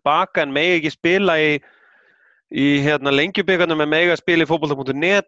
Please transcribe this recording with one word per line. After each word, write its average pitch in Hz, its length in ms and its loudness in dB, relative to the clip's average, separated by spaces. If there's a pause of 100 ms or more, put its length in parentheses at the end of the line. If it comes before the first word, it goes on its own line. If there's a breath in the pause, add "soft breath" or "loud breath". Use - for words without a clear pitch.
baka 165 400 0
en 139 100 -6
mega 170 260 0
ekki 151 140 -4
spila 180 400 0
í, 151 260 2 (960 soft breath)
í, 143 320 2
hérna, 143 260 0
Lengjubikarnum 170 680 0
en 147 80 -2
mega 165 260 2
spila 165 280 0
í 143 40 -2
fótbolta 151 300 -2
punktur 135 180 -6
net 190 320 0